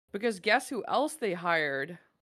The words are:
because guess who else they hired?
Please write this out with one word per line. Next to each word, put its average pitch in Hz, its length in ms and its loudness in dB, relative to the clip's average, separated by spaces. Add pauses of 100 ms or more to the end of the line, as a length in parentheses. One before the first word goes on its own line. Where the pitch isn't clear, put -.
(140)
because 202 280 -2
guess 214 280 2
who 240 180 -4
else 269 280 2
they 202 180 -2
hired? 165 640 0 (220)